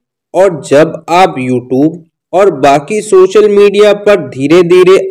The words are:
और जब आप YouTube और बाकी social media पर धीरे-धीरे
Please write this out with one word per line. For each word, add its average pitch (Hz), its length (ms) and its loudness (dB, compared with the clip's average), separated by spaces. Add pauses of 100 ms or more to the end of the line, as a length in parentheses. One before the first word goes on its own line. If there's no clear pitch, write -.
(340)
और 175 300 0
जब 160 460 0
आप 175 300 0
YouTube 127 580 -4 (360)
और 190 180 2
बाकी 147 500 -2
social 190 480 2
media 202 440 2
पर 202 360 -2
धीरे-धीरे 170 680 2 (140)